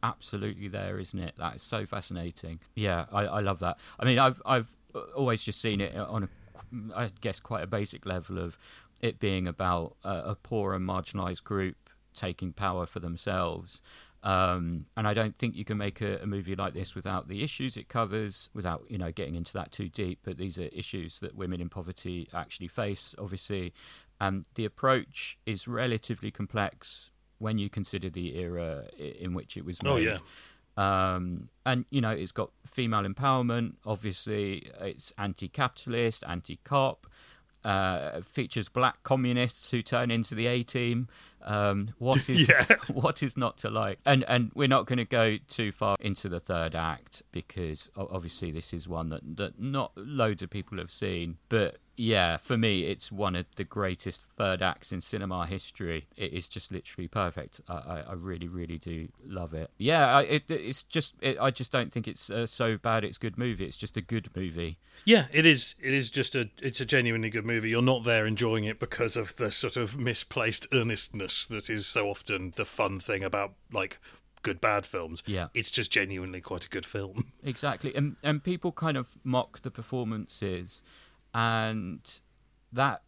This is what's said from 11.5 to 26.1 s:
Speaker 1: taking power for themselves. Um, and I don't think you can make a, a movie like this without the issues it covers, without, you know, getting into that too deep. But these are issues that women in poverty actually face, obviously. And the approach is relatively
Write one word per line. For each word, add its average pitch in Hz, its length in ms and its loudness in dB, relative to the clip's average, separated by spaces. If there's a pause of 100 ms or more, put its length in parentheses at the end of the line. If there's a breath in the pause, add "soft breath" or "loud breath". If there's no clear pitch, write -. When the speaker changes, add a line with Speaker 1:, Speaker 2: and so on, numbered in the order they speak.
Speaker 1:
taking 90 380 -6
power 92 320 -2
for - 160 -10
themselves. 87 800 -2 (420 loud breath)
Um, 90 600 2 (100)
and 110 100 0
I 107 80 4
don't 107 240 2
think 120 180 0
you 98 100 -8
can 107 120 -2
make 101 240 -4
a, 98 220 0
a - 20 -4
movie 98 300 -2
like 98 180 -2
this 92 220 -6
without 92 320 -4
the 101 160 -4
issues 135 340 -4
it - 120 -14
covers, 107 640 -2
without, 90 340 -4
you 107 100 -6
know, 87 140 -2
getting 80 240 -4
into 85 180 -4
that 92 200 -6
too 92 160 -4
deep. 90 340 -4
But 92 140 -8
these 92 200 -6
are 85 140 -6
issues 85 480 -8
that - 160 -10
women 92 260 -4
in 87 80 -4
poverty 90 640 -8
actually 85 360 -8
face, 101 500 -4
obviously. 95 540 -6 (460 loud breath)
And 98 260 0 (100)
the 113 100 -4
approach - 800 0
is 107 220 -4
relatively 117 640 -2